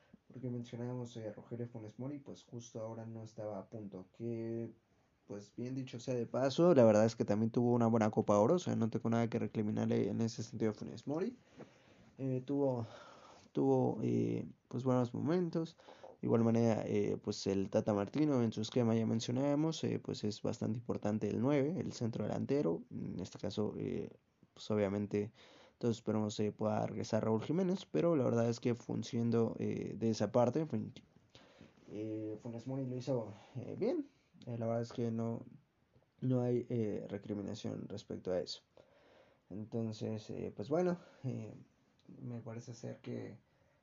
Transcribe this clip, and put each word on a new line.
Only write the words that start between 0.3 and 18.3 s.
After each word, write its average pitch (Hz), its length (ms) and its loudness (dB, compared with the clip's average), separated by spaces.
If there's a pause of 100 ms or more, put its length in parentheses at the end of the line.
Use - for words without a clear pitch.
mencionábamos, 120 680 -8
eh, 110 100 -8
a 104 40 -8
Rogelio 117 360 -10
Funes 107 300 -14
Mori, 139 200 -8
pues, - 260 -14
justo 120 360 -12
ahora 113 240 -8
no 113 180 -10
estaba 107 360 -8
a 98 80 -10
punto. 98 400 -12 (100)
Que, 117 560 -4 (540)
pues, 101 280 -12
bien 123 200 -6
dicho 127 260 -6
sea 127 140 -2
de 117 120 -2
paso, 139 480 6
la 131 80 10
verdad 110 220 10
es 113 100 2
que 120 100 0
también 110 260 2
tuvo 120 220 4
una 120 140 4
buena 110 240 4
Copa 107 280 6
Oro, 120 160 8
o 180 40 4
sea, 120 160 -2
no 110 160 2
tengo 113 200 -2
nada 117 180 2
que 113 100 -2
recriminarle 110 680 0
en 110 140 -2
ese 113 200 -2
sentido 110 300 -2
a - 20 -6
Funes - 320 -12
Mori. 175 300 -4 (840)
Eh, 127 260 -2
tuvo, 131 420 0 (680)
tuvo, 131 500 4
eh, 117 440 2 (220)
pues, 123 140 -6
buenos 127 320 2
momentos. 165 640 -2 (440)
De - 60 -2
igual 117 160 6
manera, 113 440 4
eh, 104 360 2
pues, - 240 -4
el 98 240 2
Tata 107 240 2
Martino 127 480 2